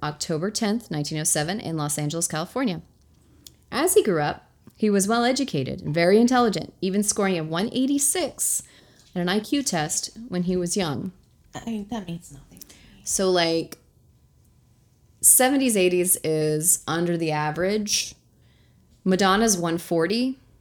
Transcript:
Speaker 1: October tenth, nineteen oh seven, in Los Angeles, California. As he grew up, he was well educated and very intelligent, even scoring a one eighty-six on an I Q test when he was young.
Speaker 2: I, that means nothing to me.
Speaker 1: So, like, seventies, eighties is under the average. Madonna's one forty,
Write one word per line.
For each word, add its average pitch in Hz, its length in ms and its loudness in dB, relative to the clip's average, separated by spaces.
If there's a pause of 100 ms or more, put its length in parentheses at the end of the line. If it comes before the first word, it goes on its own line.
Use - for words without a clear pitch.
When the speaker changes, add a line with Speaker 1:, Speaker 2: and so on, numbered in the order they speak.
Speaker 1:
October 156 480 -4
tenth, 214 400 -4
nineteen 151 280 -4
oh 156 40 -4
seven, 156 380 -2
in 160 160 -6
Los 147 200 -4
Angeles, 156 300 -2
California. 175 540 -4 (920)
As 302 220 2
he 392 100 6
grew 165 180 2
up, - 300 -6 (240)
he 214 140 0
was 196 180 2
well 233 160 2
educated 233 580 -2
and 151 120 -4
very 175 260 6
intelligent, 240 640 2
even 190 200 0
scoring 196 360 0
a 156 80 -2
one 170 260 -2
eighty-six 285 920 -2 (540)
on 180 60 -2
an 175 80 0
I 208 100 2
Q 277 240 -2
test - 460 -4 (180)
when 180 160 -2
he 180 140 0
was 175 180 -2
young. 180 380 -4 (400)
Speaker 2:
I, 214 360 -8
that 214 180 -8
means 170 240 -12
nothing - 280 -20
to - 80 -20
me. - 60 -20 (300)
Speaker 1:
So, 190 260 0
like, 165 480 2 (1400)
seventies, 262 560 4
eighties 180 480 2
is 156 640 0
under 170 300 0
the 160 140 -2
average. 170 840 -2 (880)
Madonna's 190 540 2
one 170 200 -2
forty, 202 640 -2 (220)